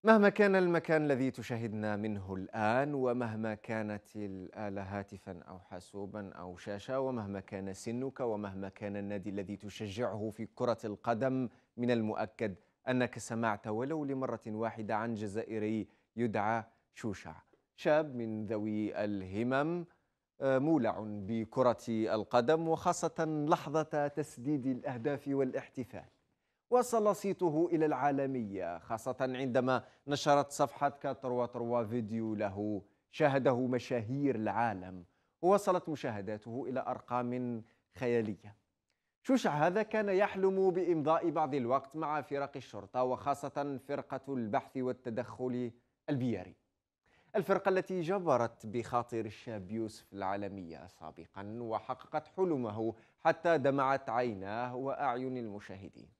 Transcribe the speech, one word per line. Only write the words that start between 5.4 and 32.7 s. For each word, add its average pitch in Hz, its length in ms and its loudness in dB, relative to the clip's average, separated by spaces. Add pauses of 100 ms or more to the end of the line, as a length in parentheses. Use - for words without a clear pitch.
أو 90 100 -16
حاسوبا 98 720 -12
أو 90 240 -12
شاشة، 104 440 -6
ومهما 107 400 -4
كان 98 320 -8
سنك، 127 480 -6
ومهما 101 480 -4
كان 101 280 -8
النادي 101 340 -6
الذي 98 260 -6
تشجعه 107 760 -6
في 107 240 -10
كرة 120 300 0
القدم، 120 640 0 (280)
من 120 140 0
المؤكد 110 640 0 (340)
أنك 123 300 0
سمعت 113 480 -2
ولو 135 380 -2
لمرة 131 420 -4
واحدة 110 500 -4
عن 117 180 -2
جزائري 107 760 -2 (280)
يدعى 110 480 0 (300)
شوشع، 92 400 -8 (420)
شاب 151 380 2
من 110 320 -4
ذوي 107 580 -2
الهمم، 120 840 -2 (540)
آه، 135 180 4
مولع 127 480 2
بكرة 110 840 0
القدم، 117 800 2
وخاصة 160 800 0
لحظة 151 600 2
تسديد 139 580 -2
الأهداف 131 600 -2
والاحتفال. 131 760 -2 (680)
وصل 226 460 4
صيته 170 560 2
إلى 156 140 4
العالمية، 127 920 0
خاصة 120 420 -4
عندما 127 640 2 (220)
نشرت 143 440 4
صفحة 143 380 0
كاتروا 123 580 -2
تروا 120 380 0
فيديو 110 500 -2
له 104 480 -2 (280)